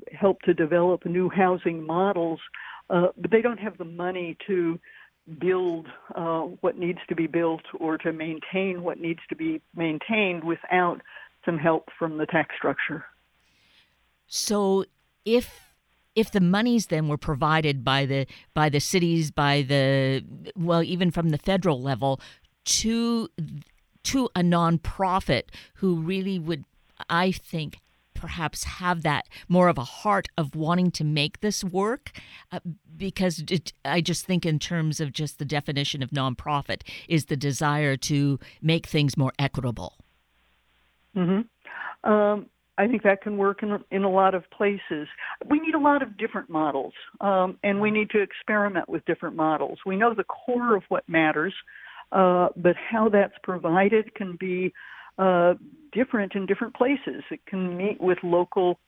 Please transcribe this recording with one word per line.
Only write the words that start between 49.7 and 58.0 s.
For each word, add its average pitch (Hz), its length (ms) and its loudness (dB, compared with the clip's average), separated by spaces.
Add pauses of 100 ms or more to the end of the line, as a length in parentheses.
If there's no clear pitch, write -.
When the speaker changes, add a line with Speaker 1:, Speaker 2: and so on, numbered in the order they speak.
Speaker 1:
We 190 120 -2
know 233 160 4
the 208 100 -2
core 240 540 0
of 185 100 -4
what - 220 -4
matters, 160 440 2 (600)
uh, 180 420 6
but 175 220 4
how 226 320 0
that's 202 340 4
provided 190 720 2
can 180 240 -8
be, 185 340 -2 (440)
uh, 180 380 6 (360)
different 208 420 0
in 196 140 -2
different 196 260 -2
places. - 560 0
It - 160 -12
can 185 320 -4
meet 202 240 -2